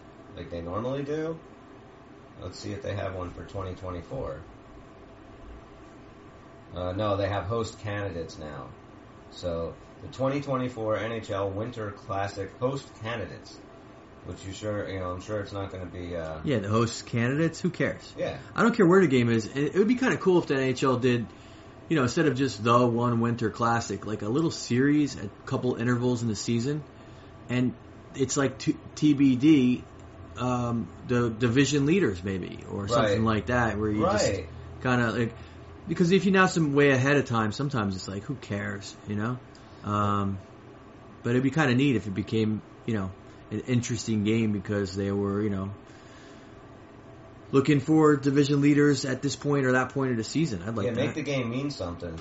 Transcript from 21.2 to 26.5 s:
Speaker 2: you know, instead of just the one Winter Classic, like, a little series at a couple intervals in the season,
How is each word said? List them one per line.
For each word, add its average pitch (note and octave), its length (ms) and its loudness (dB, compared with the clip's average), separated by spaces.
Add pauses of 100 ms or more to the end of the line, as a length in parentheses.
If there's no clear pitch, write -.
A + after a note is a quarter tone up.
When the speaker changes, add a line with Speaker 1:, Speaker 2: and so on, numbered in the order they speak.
Speaker 2:
you E3 60 2
know, C3 80 4
instead D#3+ 220 2
of C3 100 4
just B2 280 0
the A#2+ 240 4
one A#2 320 2
Winter A#2 320 0
Classic, A#2 540 -2
like, G#2 180 -6
a G#2 60 -4
little D#3 220 2
series C#3+ 640 2
at F2 100 -10
a G#2 40 -6 (160)
couple B2 300 -2
intervals A#2+ 480 0
in A#2 40 0
the G#2+ 80 -2
season, B2 480 -2 (680)